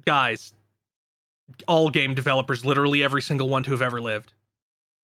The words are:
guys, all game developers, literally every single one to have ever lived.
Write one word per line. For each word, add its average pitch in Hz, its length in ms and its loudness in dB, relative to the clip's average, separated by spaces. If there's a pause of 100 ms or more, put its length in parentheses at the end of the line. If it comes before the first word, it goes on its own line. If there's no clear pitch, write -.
guys, 131 460 0 (1120)
all 160 220 4
game 135 260 0
developers, 131 480 -2
literally 143 400 2
every 139 200 0
single 131 260 -2
one 131 140 0
to 135 80 -4
have 127 100 -2
ever 120 220 -4
lived. 107 320 -8 (680)